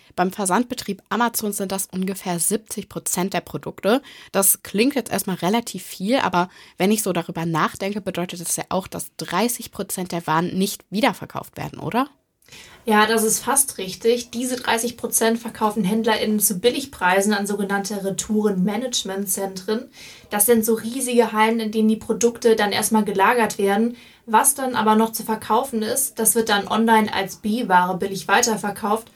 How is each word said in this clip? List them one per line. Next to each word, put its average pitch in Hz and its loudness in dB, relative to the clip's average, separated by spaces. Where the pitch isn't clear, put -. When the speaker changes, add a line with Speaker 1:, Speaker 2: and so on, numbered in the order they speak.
Speaker 1:
Beim 185 0
Versandbetrieb 214 -2
Amazon 220 -2
sind 196 -6
das 190 -4
ungefähr 185 -4
siebzig - -4
Prozent 185 -4
der 175 -2
Produkte. 190 -2
Das - 0
klingt 240 2
jetzt 226 -4
erstmal 190 -2
relativ 202 -2
viel, 214 -2
aber 180 0
wenn 190 4
ich 214 2
so 185 0
darüber 165 -4
nachdenke, 196 -2
bedeutet 175 -6
das - -4
ja 156 -6
auch, 185 -2
dass - -12
dreißig 208 -2
Prozent 185 -8
der 170 -6
Waren 170 0
nicht 202 -2
wiederverkauft - -2
werden, 151 -10
oder? 226 -2
Speaker 2:
Ja, 214 6
das 220 2
ist 220 0
fast - 0
richtig. 226 -2
Diese 247 -4
dreißig 233 -2
Prozent 226 0
verkaufen 214 -2
HändlerInnen 214 0
zu 196 -2
Billigpreisen 208 2
an 202 -2
sogenannte 202 -4
Retourenmanagementzentren. 202 -2
Das 208 0
sind 226 4
so 226 2
riesige 233 0
Hallen, 220 4
in 220 -4
denen 220 2
die 220 4
Produkte 226 2
dann 208 2
erstmal 214 2
gelagert 208 2
werden. 208 2
Was 240 4
dann 254 -4
aber 220 4
noch 226 4
zu 220 -8
verkaufen 220 0
ist, 233 -4
das 220 2
wird 220 2
dann 202 2
online 220 4
als 190 -4
B-Ware 185 2
billig 196 -4
weiterverkauft. 214 0